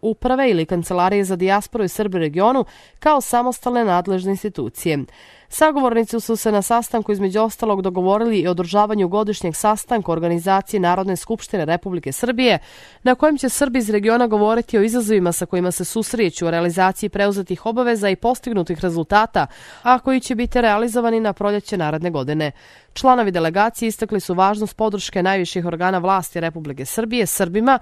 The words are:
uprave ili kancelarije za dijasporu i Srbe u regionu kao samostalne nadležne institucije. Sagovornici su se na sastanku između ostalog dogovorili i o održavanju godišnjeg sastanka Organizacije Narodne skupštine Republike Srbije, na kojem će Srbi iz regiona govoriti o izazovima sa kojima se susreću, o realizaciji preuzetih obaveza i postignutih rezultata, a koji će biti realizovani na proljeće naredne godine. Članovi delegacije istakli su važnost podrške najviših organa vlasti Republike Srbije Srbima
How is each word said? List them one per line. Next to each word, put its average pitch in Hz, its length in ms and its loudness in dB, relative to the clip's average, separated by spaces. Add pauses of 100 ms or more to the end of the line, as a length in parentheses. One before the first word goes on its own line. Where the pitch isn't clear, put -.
uprave 254 480 0
ili 165 160 2
kancelarije 185 580 0
za 185 120 -2
dijasporu 196 480 0
i 180 40 -2
Srbe 196 280 -4
u 170 40 0
regionu 196 440 2 (340)
kao 302 220 2
samostalne 247 640 0
nadležne 185 460 0
institucije. 160 680 -4 (500)
Sagovornici 240 720 2
su 226 160 -2
se 214 160 0
na 202 100 2
sastanku 233 500 -2
između 196 280 0
ostalog 214 420 -2
dogovorili 196 560 0
i 160 80 0
o 180 40 2
održavanju 190 580 0
godišnjeg 202 480 -2
sastanka 214 560 0
Organizacije 175 680 0
Narodne 185 360 0
skupštine 214 480 -6
Republike 170 480 -4
Srbije, 240 460 0 (440)
na 254 120 4
kojem 302 240 2
će 262 100 -2
Srbi 262 300 0
iz 220 120 0
regiona 220 360 4
govoriti 214 520 2
o 196 40 6
izazovima 214 500 2
sa 175 140 -6
kojima 180 240 0
se 170 140 -6
susreću, 208 600 -2
o 165 40 0
realizaciji 175 580 0
preuzetih 202 580 -2
obaveza 226 420 0
i 185 80 2
postignutih 208 640 -2
rezultata, 180 640 0 (360)
a 247 160 4
koji 262 220 0
će 247 140 -4
biti 240 260 0
realizovani 226 600 2
na 214 120 0
proljeće 208 440 -2
naredne 156 340 -2
godine. 147 420 -2 (400)
Članovi 247 380 4
delegacije 185 580 0
istakli 208 320 -4
su 180 140 -4
važnost 202 420 0
podrške 202 460 -2
najviših 185 440 -2
organa 180 320 0
vlasti 180 420 -2
Republike 156 440 -8
Srbije 220 420 -2
Srbima 220 560 2